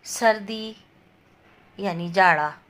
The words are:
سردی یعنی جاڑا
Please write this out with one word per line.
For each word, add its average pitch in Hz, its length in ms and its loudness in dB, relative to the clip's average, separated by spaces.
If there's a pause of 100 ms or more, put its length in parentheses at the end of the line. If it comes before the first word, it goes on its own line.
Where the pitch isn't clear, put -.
سردی 220 680 -2 (1040)
یعنی 175 360 -6
جاڑا 165 360 4 (200)